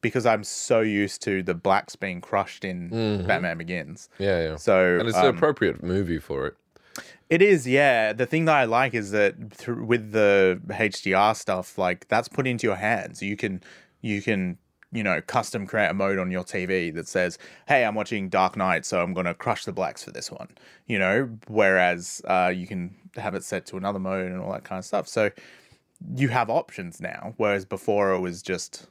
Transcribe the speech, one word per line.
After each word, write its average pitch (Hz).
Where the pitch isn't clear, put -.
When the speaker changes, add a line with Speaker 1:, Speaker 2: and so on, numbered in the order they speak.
Speaker 1:
Because 117
I'm 110
so -
used 104
to 95
the 90
blacks 95
being 90
crushed -
in 90
Speaker 2:
Mm-hmm. 107
Speaker 1:
Batman 87
Begins. 82
Speaker 2:
Yeah, 98
yeah. 78
Speaker 1:
So, 92
Speaker 2:
And 110
it's 113
the 113
Speaker 1:
um, -
Speaker 2:
appropriate 131
movie 87
for 69
it. 69
Speaker 1:
It 170
is, 185
yeah. 127
The 120
thing 160
that 160
I 131
like 120
is 104
that 104
thr-, 117
with 113
the 101
H 101
D 95
R 104
stuff, 92
like, 92
that's 117
put 131
into 123
your 101
hands. 107
You 101
can, 95
you 104
can, 92
you 117
know, 90
custom 107
create 104
a 82
mode 98
on 92
your 90
T 92
V 92
that 82
says, 90
"Hey, 135
I'm 107
watching 104
Dark 92
Knight, 92
so 90
I'm 90
gonna 90
crush -
the 101
blacks 85
for -
this -
one," -
you 113
know? 104
Whereas, 92
uh, 92
you 90
can 90
have 98
it 95
set 92
to -
another 98
mode 95
and 92
all 98
that -
kind 95
of 92
stuff. -
So 104
you 131
have 120
options 101
now, -
whereas 101
before 101
it 92
was 90
just -